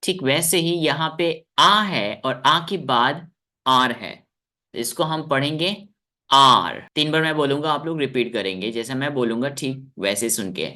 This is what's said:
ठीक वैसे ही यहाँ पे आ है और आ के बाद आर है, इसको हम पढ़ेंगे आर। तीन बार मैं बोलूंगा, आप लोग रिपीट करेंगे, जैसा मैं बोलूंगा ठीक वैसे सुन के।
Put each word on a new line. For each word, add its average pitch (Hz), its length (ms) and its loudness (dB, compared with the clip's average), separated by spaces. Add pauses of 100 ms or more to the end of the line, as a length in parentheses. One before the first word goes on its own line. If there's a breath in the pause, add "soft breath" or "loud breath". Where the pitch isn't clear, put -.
ठीक 185 200 -4
वैसे 151 340 0
ही 170 200 0
यहाँ 156 400 0
पे 170 120 0 (300)
आ 196 240 6
है 123 420 -4
और 131 200 -4
आ 156 140 4 (100)
के 196 160 -4
बाद 131 420 0 (380)
आर 127 260 4
है, 104 320 -12 (500)
इसको - 300 -4
हम 156 240 -4
पढ़ेंगे 151 480 -2 (540)
आर। 117 500 6 (160)
तीन 151 160 0
बार 156 100 2
मैं 156 140 0
बोलूंगा, 147 380 0
आप 147 120 -4
लोग 165 140 -4
रिपीट 127 340 -2
करेंगे, 95 380 -4
जैसा 113 240 -6
मैं 139 180 -4
बोलूंगा 120 380 -2
ठीक 131 340 -8 (140)
वैसे 104 300 -2
सुन 104 240 -4
के। 80 120 -6 (100)